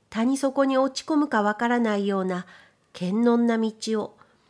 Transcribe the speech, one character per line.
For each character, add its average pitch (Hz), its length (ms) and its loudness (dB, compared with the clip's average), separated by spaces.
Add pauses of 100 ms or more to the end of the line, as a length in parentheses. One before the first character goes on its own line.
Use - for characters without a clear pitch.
谷 240 280 0
底 269 280 0
に 269 140 2
落 269 260 -2
ち - 20 -14
込 311 100 0
む 294 120 2
か 226 140 0
わ 208 140 0
か 240 120 -2
ら 240 120 2
な 220 160 0
い 202 100 -2
よ 196 140 0
う 185 40 -2
な 180 220 -6 (460)
険 180 260 -4
難 233 280 4
な 226 120 2
道 220 140 -2 (280)
を - 160 -10 (340)